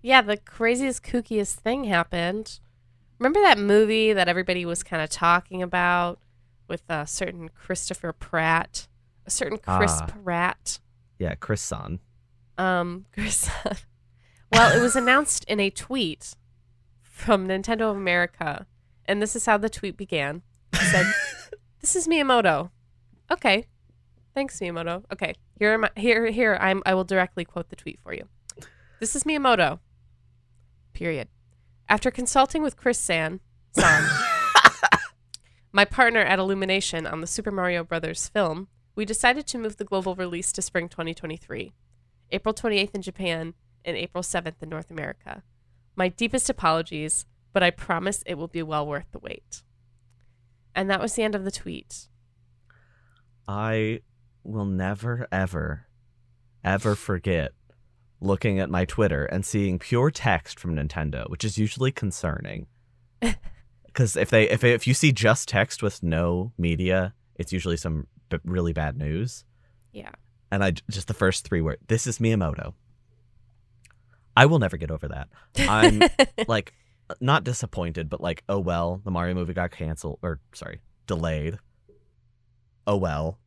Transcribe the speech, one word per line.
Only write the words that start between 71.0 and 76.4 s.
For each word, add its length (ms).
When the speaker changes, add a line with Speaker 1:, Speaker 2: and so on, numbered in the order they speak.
Speaker 2:
the 60
first 300
three 160
words, 280
"This 180
is 120
Miyamoto." 540
I 120
will 120
never 200
get 120
over 180
that. 200
I'm 420
Speaker 1:
<laughs> 240